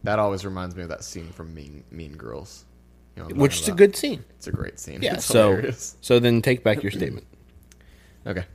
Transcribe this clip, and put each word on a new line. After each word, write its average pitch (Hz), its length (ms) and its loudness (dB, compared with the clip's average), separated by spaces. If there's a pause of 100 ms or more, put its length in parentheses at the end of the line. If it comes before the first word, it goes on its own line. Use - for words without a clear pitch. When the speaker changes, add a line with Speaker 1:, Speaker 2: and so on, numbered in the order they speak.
Speaker 1:
That 104 160 0
always 98 260 0
reminds 92 300 -8
me 92 80 -10
of 85 60 -12
that - 140 -10
scene 85 260 -14
from 82 240 -16
Mean, 73 380 -18
Mean 78 240 -14
Girls. 67 500 -14 (500)
You - 80 -14
know - 40 -12
what 104 60 -10
I'm 135 60 -4
Speaker 2:
Which 139 140 4
Speaker 1:
talking - 100 -4
Speaker 2:
is - 40 -2
a 208 40 -2
Speaker 1:
about? 175 60 -4
Speaker 2:
good 196 180 8
scene. 240 280 -4 (140)
Speaker 1:
It's - 100 -16
a - 40 -8
great - 280 -6
scene. - 220 -12
Speaker 2:
Yeah, - 140 -2
Speaker 1:
It's - 100 -6
Speaker 2:
so, 110 240 6
Speaker 1:
hilarious. - 520 -2
Speaker 2:
so 120 180 6
then 120 220 4
take 127 220 0
back 104 200 2
your 98 80 -2
statement. - 400 -6
Speaker 1:
<clears throat> - 40 -20 (920)
Okay. 90 160 -4 (120)